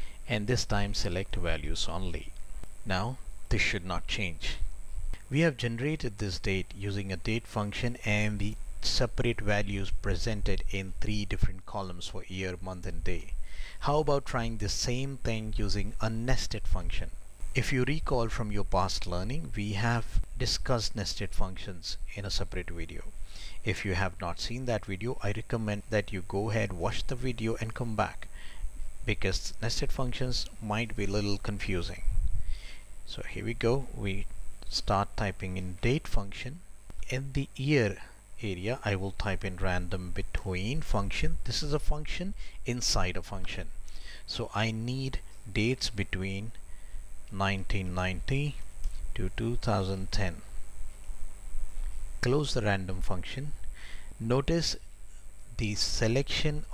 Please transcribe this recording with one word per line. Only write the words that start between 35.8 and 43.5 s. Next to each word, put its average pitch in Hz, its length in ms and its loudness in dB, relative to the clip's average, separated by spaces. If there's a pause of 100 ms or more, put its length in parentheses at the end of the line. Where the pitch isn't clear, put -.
date 131 260 0
function. 120 520 0 (500)
In 135 240 -2
the 139 200 0
year 131 440 2 (440)
area, 101 420 -4
I 101 120 2
will 95 160 -2
type 95 320 0
in 92 120 -4
random 90 580 2
between 95 680 0
function. 113 640 4
This - 180 0
is 147 120 0
a 151 40 4
function 156 540 2 (320)
inside 98 520 2
a 87 60 0
function. - 460 -2 (580)